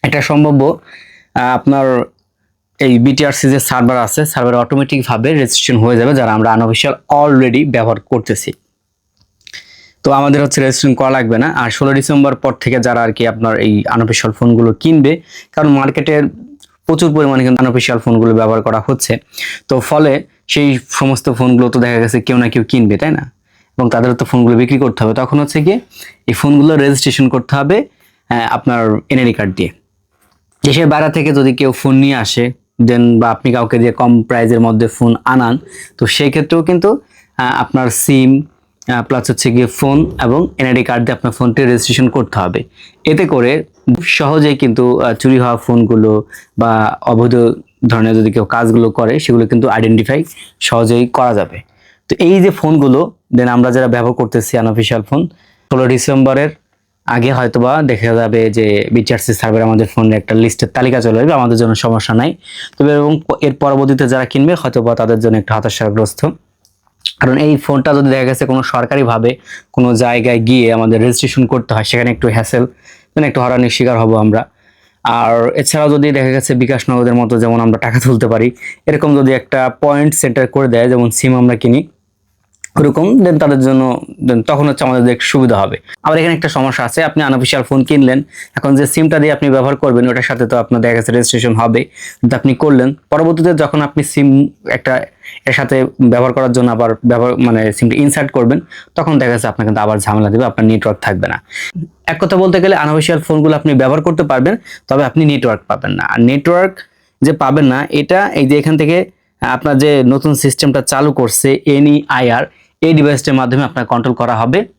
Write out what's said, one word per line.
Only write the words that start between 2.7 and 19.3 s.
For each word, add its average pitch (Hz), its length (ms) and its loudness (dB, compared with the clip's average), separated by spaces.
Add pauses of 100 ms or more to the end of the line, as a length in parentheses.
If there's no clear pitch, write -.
এই 127 200 2
বিটিআরসি 135 500 0
যে 135 100 2
সার্ভার 127 380 0
আছে, 123 280 -2
সার্ভারে 123 320 -2
অটোমেটিকভাবে 127 760 -2
রেজিস্ট্রেশন 131 500 0
হয়ে 120 140 2
যাবে 123 180 2
যারা 120 180 0
আমরা 110 200 0
আনঅফিসিয়াল 113 420 0 (220)
already 135 440 2 (100)
ব্যবহার 117 280 -2
করতেছি। - 500 -4 (1500)
তো 135 80 2
আমাদের 139 320 0
হচ্ছে 143 180 -2
রেজিস্ট্রেশন 131 340 0
করা 135 140 0
লাগবে 120 280 0
না। 127 100 2
আর 127 220 -4
ষোলো 139 240 -2
ডিসেম্বর 139 420 0
পর 131 180 -4
থেকে 127 260 -4
যারা 117 240 0
আর 113 100 -2
কি 117 140 -4
আপনার 113 320 -2
এই 107 300 0
আনঅফিসিয়াল 113 440 -2
ফোনগুলো 117 400 2
কিনবে, 160 480 2 (300)
কারণ 151 180 0
মার্কেটে 139 460 0 (680)
প্রচুর 160 280 0
পরিমাণে 139 300 2
কিন্তু 127 200 2
আনঅফিসিয়াল 123 360 -2
ফোনগুলো 113 340 2
ব্যবহার 110 280 2
করা 110 260 -2
হচ্ছে, 131 260 -4 (540)